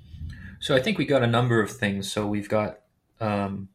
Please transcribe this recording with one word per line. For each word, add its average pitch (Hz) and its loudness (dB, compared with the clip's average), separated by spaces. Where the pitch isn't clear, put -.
So 143 2
I 131 6
think 214 -2
we 147 0
got 135 4
a 117 4
number 117 4
of 98 -4
things. 98 -2
So 104 -2
we've 104 -4
got, 107 0
um, 98 -2